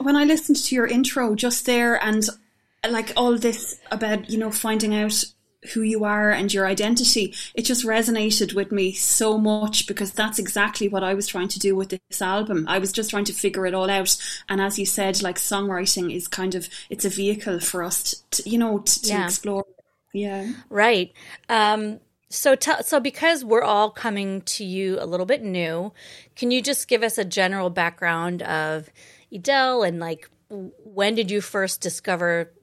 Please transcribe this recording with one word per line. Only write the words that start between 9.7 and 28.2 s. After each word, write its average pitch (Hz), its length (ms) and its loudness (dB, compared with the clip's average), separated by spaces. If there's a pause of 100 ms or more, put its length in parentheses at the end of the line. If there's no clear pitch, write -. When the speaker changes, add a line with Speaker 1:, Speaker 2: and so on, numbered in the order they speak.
Speaker 1:
because 202 240 -4
that's 214 280 -2
exactly 208 480 0
what 190 160 0
I 190 100 0
was 202 140 -2
trying 190 220 -4
to 190 100 -6
do 196 160 2
with 190 140 -2
this - 320 -8
album. 196 460 0
I 190 120 0
was 190 120 -2
just 214 180 -4
trying 202 160 0
to 208 80 -4
figure 190 320 -2
it 180 80 0
all 190 160 0
out. 196 280 2 (320)
And 196 120 0
as 196 180 0
you 196 60 -2
said, 190 360 0
like, 180 160 -4
songwriting 190 800 -2
is 180 120 -6
kind 190 280 -4
of, 175 140 -6 (200)
it's 208 160 -6
a 196 40 2
vehicle 202 500 -2
for 175 240 -4
us 185 200 -4
to, - 400 -6
to, 208 60 -8
you 233 80 2
know, 220 220 2
to, 208 240 0
to 220 60 -2
Speaker 2:
Yeah. 202 160 0
Speaker 1:
explore. 196 400 -2 (480)
Yeah. 196 380 -6 (180)
Speaker 2:
Right. 208 420 2 (380)
Um, 214 500 2 (300)
so - 260 4
tell, - 280 0
so 302 160 2
because 285 440 0
we're 226 200 4
all 208 280 4
coming 196 500 -4
to - 220 -6
you 190 360 -2
a - 60 -4
little 180 200 -2
bit 233 180 0
new, 180 500 -4 (420)
can 240 160 0
you 247 100 2
just 269 260 -2
give 226 160 2
us 220 140 -2
a 208 80 -2
general 185 440 0
background 170 720 -2